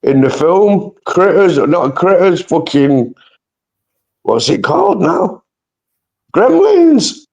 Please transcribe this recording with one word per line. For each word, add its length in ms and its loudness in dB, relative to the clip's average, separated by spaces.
In 200 0
the 80 2
film, 640 0
Critters, 520 0
not 380 -2
Critters, 460 0
fucking, 720 -2
what's 260 -2
it 140 -2
called 380 -2
now? 420 -4
Gremlins. 840 2